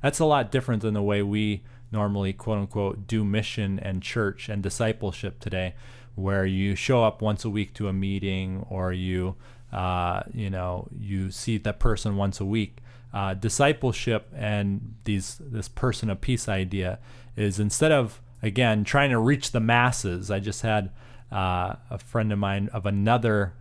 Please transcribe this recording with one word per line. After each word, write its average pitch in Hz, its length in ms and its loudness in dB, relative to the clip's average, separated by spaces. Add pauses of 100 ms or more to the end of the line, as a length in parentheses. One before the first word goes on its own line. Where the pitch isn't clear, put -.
That's 139 180 2
a 165 60 6
lot 143 260 4
different 123 300 2
than 107 140 0
the 101 80 0
way 101 180 2
we 104 420 0 (280)
normally, 101 420 0
quote 107 240 -2
unquote, 101 480 -2
do 110 180 0
mission 101 560 0
and 92 220 -4
church - 480 -2
and 101 140 -2
discipleship 104 760 -4
today, 92 360 -4 (400)
where 95 320 2
you 95 280 2
show 120 280 4
up 107 180 2
once 107 240 0
a 113 40 -2
week 101 260 -4
to 104 120 -2
a 95 60 0
meeting 95 800 -2
or 92 200 -2
you, 92 440 -2 (360)
uh, 90 520 0 (100)
you 104 160 -4
know, 90 380 -4 (120)
you 98 300 -2
see 107 300 -2
that 104 200 -4
person 104 380 2
once 98 240 0
a 98 40 -4
week. 104 340 -2 (340)
Uh, 98 200 -2
discipleship 117 1000 0
and 107 600 -2 (100)
these, 101 340 -2
this 120 300 -8
person 117 400 -2
of 95 100 -2
peace - 300 0
idea 95 500 -2 (380)
is 104 220 0
instead 107 320 4
of, 127 280 2 (220)
again, 110 420 4
trying 143 260 4
to 123 80 4
reach 135 340 2
the 123 80 2
masses. 110 680 4
I 98 100 0
just 98 220 -6
had, 104 300 0 (400)
uh, 92 440 0 (140)
a - 80 -8
friend 107 360 -2
of 101 60 0
mine 98 340 0
of 98 120 -4
another 104 760 2